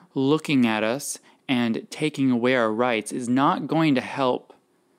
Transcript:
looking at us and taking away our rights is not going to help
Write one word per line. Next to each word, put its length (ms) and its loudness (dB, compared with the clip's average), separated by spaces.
looking 500 2
at 180 0
us 360 -4
and 440 -2
taking 400 0
away 240 2
our 180 2
rights 380 -2
is 180 -6
not 380 2
going 260 2
to 80 2
help 520 -4